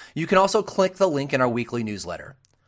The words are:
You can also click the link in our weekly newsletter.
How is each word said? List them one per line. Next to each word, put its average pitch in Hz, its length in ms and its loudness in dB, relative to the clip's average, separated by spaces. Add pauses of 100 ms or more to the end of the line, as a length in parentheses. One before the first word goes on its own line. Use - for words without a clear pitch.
(140)
You 160 140 -6
can 190 100 4
also 196 240 4
click 190 340 0
the 190 120 2
link 143 240 -2
in 135 80 0
our 127 80 4
weekly 120 360 -4
newsletter. 98 520 -8 (320)